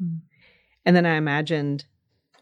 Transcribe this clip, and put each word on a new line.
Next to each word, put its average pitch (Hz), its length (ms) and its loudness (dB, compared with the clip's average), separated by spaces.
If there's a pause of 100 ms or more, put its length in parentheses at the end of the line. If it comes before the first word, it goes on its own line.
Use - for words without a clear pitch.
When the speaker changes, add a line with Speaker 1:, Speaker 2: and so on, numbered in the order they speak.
Speaker 1:
Mm. 165 180 -6 (680)
Speaker 2:
And 180 100 6
then 175 100 4
I 165 120 0
imagined 147 680 -2 (560)